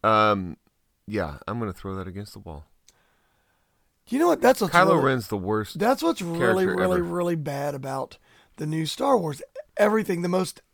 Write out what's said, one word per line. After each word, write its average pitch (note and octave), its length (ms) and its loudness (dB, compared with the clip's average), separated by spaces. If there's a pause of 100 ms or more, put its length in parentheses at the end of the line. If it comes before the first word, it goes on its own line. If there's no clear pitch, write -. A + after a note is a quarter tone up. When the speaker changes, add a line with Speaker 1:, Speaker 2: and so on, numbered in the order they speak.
Speaker 1:
Um, G#2+ 500 4 (500)
yeah, F2 340 -4 (100)
I'm A2+ 100 -6
gonna G#2 140 -6
throw F#2+ 220 -10
that F#2+ 120 -8
against G2 240 -12
the G2+ 80 -18
wall. D#2+ 240 -14 (1400)
Speaker 2:
You C4 120 -2
know E4+ 80 4
what? D4+ 120 4
That's B3 220 4
what's D#3+ 120 -2
Speaker 1:
Kylo F3+ 180 6
Speaker 2:
really, D#3 120 4
Speaker 1:
Ren's C3 240 0
the G#2+ 100 -4
worst G#2 400 -4
Speaker 2:
that's A#3 240 0
what's E4 200 -2
really, E3+ 180 -6
Speaker 1:
character F#3 380 2
Speaker 2:
really, F#3 220 2
Speaker 1:
ever. F3 40 -2
Speaker 2:
really F3 320 -2
bad C#3+ 400 -4
about C3+ 420 -8 (380)
the D3+ 100 -8
new D#3+ 200 -2
Star C4 320 0
Wars. D#3 240 -4 (340)
Everything, G#3 460 2
the F3 80 -2
most F#3 320 -2 (120)